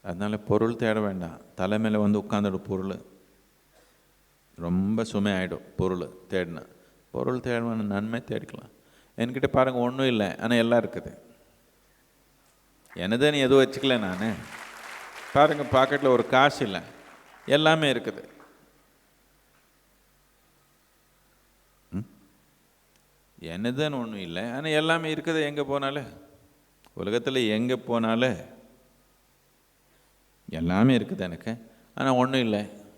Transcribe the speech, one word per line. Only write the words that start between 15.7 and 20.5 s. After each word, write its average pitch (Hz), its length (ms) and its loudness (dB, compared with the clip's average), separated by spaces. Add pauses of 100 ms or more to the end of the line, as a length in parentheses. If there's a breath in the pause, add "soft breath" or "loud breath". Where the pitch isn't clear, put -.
ஒரு 120 200 6
காசு 139 380 4
இல்லை, 95 160 -4 (640)
எல்லாமே 151 480 4
இருக்குது. 117 300 -4 (3750)